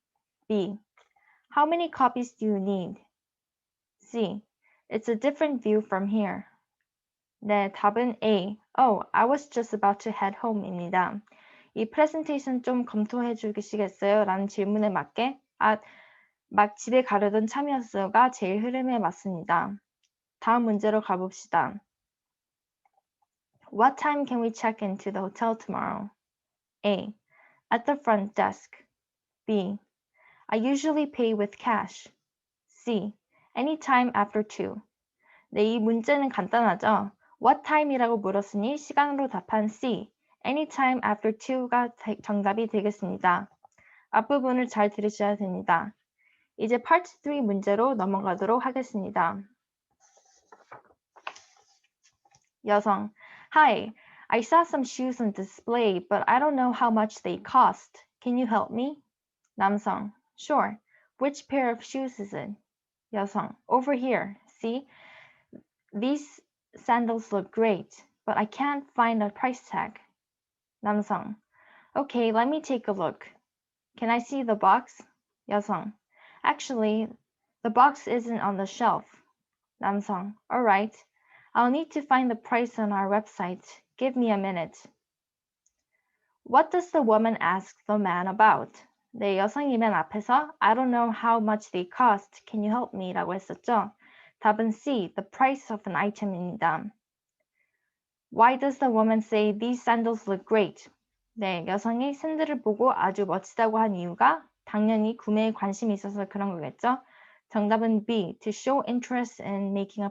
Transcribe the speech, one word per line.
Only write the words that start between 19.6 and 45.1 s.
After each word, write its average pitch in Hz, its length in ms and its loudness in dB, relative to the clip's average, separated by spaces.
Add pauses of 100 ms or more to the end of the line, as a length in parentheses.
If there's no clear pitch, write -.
다음 240 240 2
문제로 214 360 2
가봅시다. 185 720 -2 (2000)
What 247 240 4
time 294 300 -2
can 247 160 -2
we 226 100 0
check 220 320 -4
into 196 280 -6
the 190 100 -4
hotel 226 340 -2
tomorrow? - 540 -6 (720)
A. 208 300 -2 (580)
At 226 120 -2
the 285 160 -2
front 208 340 0
desk. - 500 -4 (640)
B. 202 320 -2 (680)
I 220 100 0
usually 285 500 0
pay 233 260 0
with 202 220 -4
cash. - 540 -4 (560)
C. 208 480 -4 (420)
Anytime 262 600 0
after 208 260 0
two. 214 400 -8 (680)
네, 208 120 0
이 220 160 2
문제는 226 520 2
간단하죠? 202 840 0 (280)
What 277 220 4
time이라고 269 560 2
물었으니 202 580 -2
시간으로 285 520 -2
답한 214 400 -2
C. 240 420 -6 (340)
Anytime 269 600 -2
after 214 340 -2
two가 247 560 -2
대-, - 280 -8
정답이 208 440 -2
되겠습니다. 202 840 -2 (640)
앞부분을 254 560 0
잘 208 240 2
들으셔야 208 460 -2